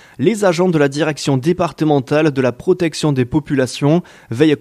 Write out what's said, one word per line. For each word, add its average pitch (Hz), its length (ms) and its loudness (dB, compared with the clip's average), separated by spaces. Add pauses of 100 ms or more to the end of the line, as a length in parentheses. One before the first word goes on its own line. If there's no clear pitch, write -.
(180)
les 202 260 0
agents 185 260 2
de 160 80 2
la 143 100 4
direction 147 500 -2
départementale 156 960 0
de 131 80 -2
la 123 120 0
protection 165 600 -2
des 131 120 0
populations 143 800 -2 (280)
veillent 143 300 2